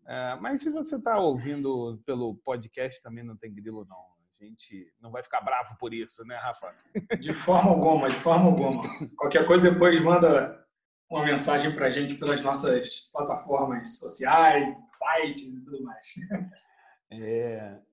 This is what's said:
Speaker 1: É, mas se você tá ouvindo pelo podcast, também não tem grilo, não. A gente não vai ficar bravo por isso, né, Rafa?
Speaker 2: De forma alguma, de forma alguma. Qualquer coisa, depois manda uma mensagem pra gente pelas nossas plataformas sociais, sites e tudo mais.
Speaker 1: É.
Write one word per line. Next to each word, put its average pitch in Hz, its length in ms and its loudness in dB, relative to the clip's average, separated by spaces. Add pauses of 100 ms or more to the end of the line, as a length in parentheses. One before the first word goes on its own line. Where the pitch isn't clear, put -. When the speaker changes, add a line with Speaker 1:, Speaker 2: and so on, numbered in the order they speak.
Speaker 1:
É, 127 340 -8
mas 262 200 -6
se 302 100 -6
você 302 280 -8
tá 220 200 -2
ouvindo 131 840 -4
pelo 123 340 -6
podcast, 127 680 -10
também 117 200 -18
não 113 140 -16
tem 110 160 -18
grilo, 107 340 -14
não. 92 300 -20 (240)
A - 20 -20
gente 104 560 -20
não 113 120 -20
vai 127 100 -12
ficar 123 200 -6
bravo 123 380 -6
por 117 140 -8
isso, 113 320 -12
né, 120 120 -14
Rafa? 113 360 -12 (460)
Speaker 2:
De - 120 -8
forma 180 380 4
alguma, 156 400 4
de - 60 -2
forma 170 300 4
alguma. 135 360 4 (340)
Qualquer 151 300 2
coisa, 180 240 8
depois 175 320 6
manda 165 640 4 (460)
uma 151 120 -4
mensagem 147 520 0
pra 131 160 0
gente 143 240 -4
pelas 143 260 -2
nossas - 680 -2
plataformas 135 880 -4
sociais, 143 720 4
sites 147 840 -6
e 127 100 -16
tudo 135 200 -14
mais. 117 240 -14 (1000)
Speaker 1:
É. 110 680 -8 (160)